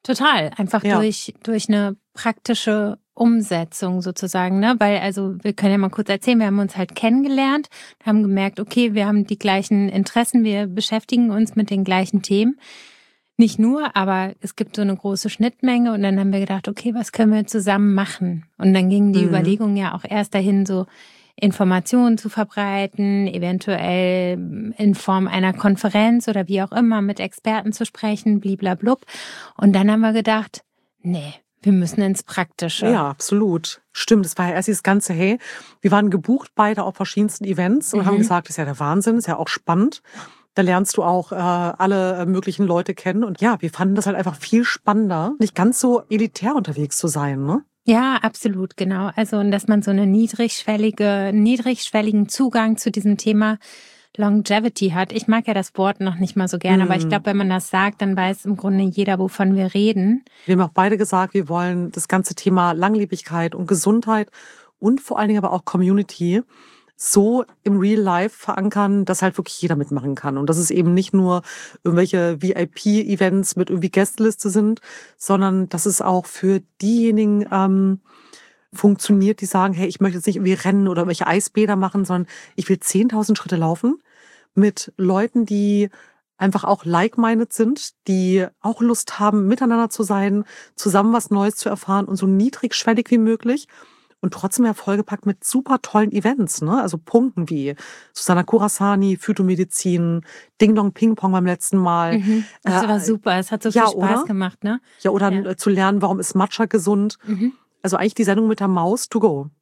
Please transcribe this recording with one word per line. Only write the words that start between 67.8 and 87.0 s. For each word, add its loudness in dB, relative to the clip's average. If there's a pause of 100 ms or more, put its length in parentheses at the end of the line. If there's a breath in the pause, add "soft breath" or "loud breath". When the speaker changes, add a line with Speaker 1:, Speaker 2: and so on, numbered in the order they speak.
Speaker 2:
Life 0
verankern, -2
dass -2
halt -2
wirklich -10
jeder -2
mitmachen -4
kann. -8
Und -2
dass 2
es -2
eben 2
nicht 0
nur 2 (400 loud breath)
irgendwelche 0
V-I-P-Events 0
mit -2
irgendwie -2
Gästeliste 0
sind, 0 (340 loud breath)
sondern 0
dass -4
es -2
auch 0
für -2 (180)
diejenigen, 2
ähm, 2 (720 soft breath)
funktioniert, 2
die -6
sagen, 0
hey, -2
ich -8
möchte 0
jetzt -8
nicht 0
irgendwie 0
rennen 2
oder 0
irgendwelche -2
Eisbäder 0
machen, -2
sondern -2 (280 loud breath)
ich -6
will 2
zehntausend 0
Schritte -6
laufen 0 (540 soft breath)
mit 2
Leuten, 0
die 0 (480 soft breath)
einfach 0
auch 0
like-minded 0